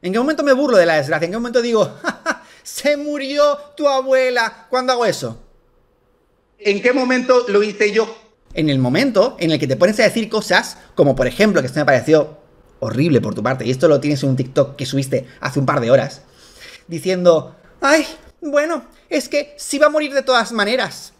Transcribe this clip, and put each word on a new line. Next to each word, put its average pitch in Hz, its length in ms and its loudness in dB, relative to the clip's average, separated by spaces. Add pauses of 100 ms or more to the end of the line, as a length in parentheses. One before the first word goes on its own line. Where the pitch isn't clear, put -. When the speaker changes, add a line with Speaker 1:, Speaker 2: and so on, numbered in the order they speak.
Speaker 1:
¿En 180 100 -4
qué 214 60 0
momento 294 260 -2
me 285 80 4
burlo 254 260 2
de 170 80 6
la 160 100 2
desgracia? 156 300 -2
¿En 175 60 -8
qué 214 60 -8
momento 240 240 -2
digo, 226 220 2
<laughs> - 180 -12
"Ja, - 220 -8
ja, - 200 -6 (180)
se - 340 -2
murió 285 640 0 (180)
tu 294 120 0
abuela"? 262 800 0
¿Cuándo 254 220 0
hago 240 120 2
eso? 131 380 -4 (1160)
Speaker 2:
¿En 202 220 -2
qué 247 120 2
momento 254 560 2
lo 202 140 2
hice 214 300 0
yo? 220 240 -2 (380)
Speaker 1:
En 156 160 0
el 139 80 2
momento 202 600 2
en 170 100 0
el 156 80 0
que 156 80 -2
te 143 100 -2
pones 208 240 2
a 226 40 4
decir 220 240 0
cosas, - 500 -2 (160)
como 143 220 2
por 131 100 0
ejemplo, 196 340 2
que 131 60 -4
esto 127 140 -6
me 143 60 0
pareció 143 520 2 (420)
horrible 123 400 0
por 104 140 -6
tu 110 80 -8
parte, 123 220 -2
y 117 60 -2
esto 131 180 2
lo 143 120 4
tienes 147 220 -2
en 139 80 0
un 131 60 0
TikTok 131 400 -2
que 127 100 -8
subiste 135 400 -4 (140)
hace 127 200 -4
un 135 60 -2
par 139 140 0
de 117 100 -2
horas, 127 320 2 (680)
diciendo, 170 680 2 (260)
"Ay, 294 240 2 (360)
bueno, 294 440 -2 (240)
es 294 200 -4
que 285 280 -6
sí - 220 -8
va 294 80 4
a 302 40 4
morir 302 240 -4
de 269 80 0
todas 247 280 0
maneras". 220 680 -4